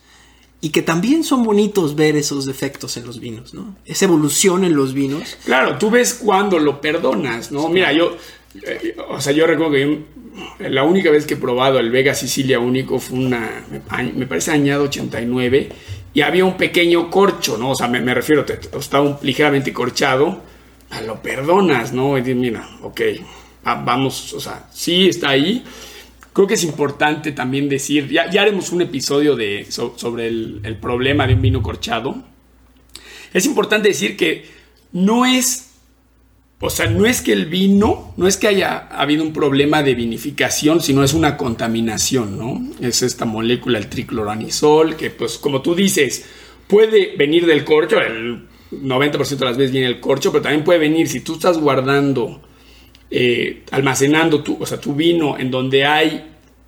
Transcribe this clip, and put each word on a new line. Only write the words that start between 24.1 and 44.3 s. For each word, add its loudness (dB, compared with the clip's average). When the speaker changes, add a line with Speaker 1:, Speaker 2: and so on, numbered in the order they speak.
Speaker 2:
o -12
sea, -12
sí 2
está 0
ahí. 2
Creo 4
que 0
es 0
importante -2
también -2
decir, -2
ya, 0
ya 2
haremos 0
un 0
episodio 0
de, -4
so-, -6
sobre -6
el, -6
el -8
problema 0
de 4
un 4
vino 2
corchado. -6
Es 2
importante 2
decir -2
que -2
no 2
es, 0
o -4
sea, -2
no 4
es 0
que 0
el 0
vino, 2
no 2
es 2
que 0
haya 0
habido 0
un -4
problema 2
de 2
vinificación, 0
sino 2
es 2
una 2
contaminación, -2
¿no? -6
Es 0
esta -2
molécula, -2
el -8
tricloranisol, 0